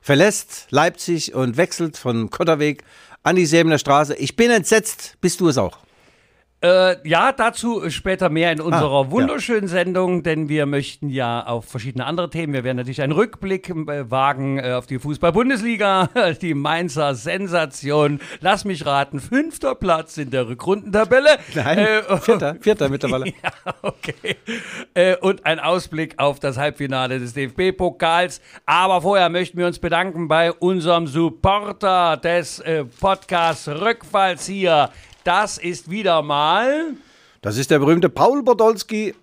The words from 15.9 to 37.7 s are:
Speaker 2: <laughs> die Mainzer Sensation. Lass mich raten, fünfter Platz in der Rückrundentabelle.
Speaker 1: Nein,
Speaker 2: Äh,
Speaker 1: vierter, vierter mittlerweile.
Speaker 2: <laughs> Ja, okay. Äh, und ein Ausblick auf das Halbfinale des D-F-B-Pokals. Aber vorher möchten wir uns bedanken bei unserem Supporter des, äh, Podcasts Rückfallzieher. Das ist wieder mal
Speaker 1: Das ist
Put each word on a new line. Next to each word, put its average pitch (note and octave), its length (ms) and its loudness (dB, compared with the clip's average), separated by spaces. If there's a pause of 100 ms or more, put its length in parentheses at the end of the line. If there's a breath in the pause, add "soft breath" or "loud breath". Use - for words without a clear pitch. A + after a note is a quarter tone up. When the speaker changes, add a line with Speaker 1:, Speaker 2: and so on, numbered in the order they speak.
Speaker 2:
<laughs> E3+ 180 0
die E3 140 -2
Mainzer D3 600 -2
Sensation. D3+ 1080 -2 (200 loud breath)
Lass F#3+ 240 0
mich F3+ 220 -6
raten, C#3 340 -2
fünfter C#4 540 -4
Platz E3 420 -2
in C#3+ 140 -8
der B2 180 0
Rückrundentabelle. G#3 880 2 (180)
Speaker 1:
Nein, D#3 240 0
Speaker 2:
Äh, G#3+ 420 2
Speaker 1:
vierter, D#3+ 380 0
vierter G#3 300 0
mittlerweile. C3 380 -2 (120)
Speaker 2:
<laughs> - 60 -20
Ja, F3 380 -8
okay. - 540 -8 (580 loud breath)
Äh, F3+ 240 4
und F#3+ 260 0
ein D#3+ 160 0
Ausblick D#3+ 560 -4
auf C#3 240 0
das C3+ 160 -4
Halbfinale C3 640 -4
des A#2+ 160 -10
D-F-B-Pokals. F3 1040 -2 (240 loud breath)
Aber F3+ 380 2
vorher F#3 260 4
möchten F3 300 -4
wir F3 80 0
uns E3+ 120 -4
bedanken E3+ 480 -2
bei E3 280 2
unserem E3+ 520 0
Supporter F3+ 1120 0
des, E3+ 440 -2
äh, D3+ 260 -4
Podcasts E3+ 840 -2
Rückfallzieher. F3+ 1200 0 (340 soft breath)
Das G3 340 0
ist F3 320 -8
wieder F3+ 320 2
mal G3+ 720 0 (500 soft breath)
Speaker 1:
Das G#2 140 -4
ist C3+ 160 0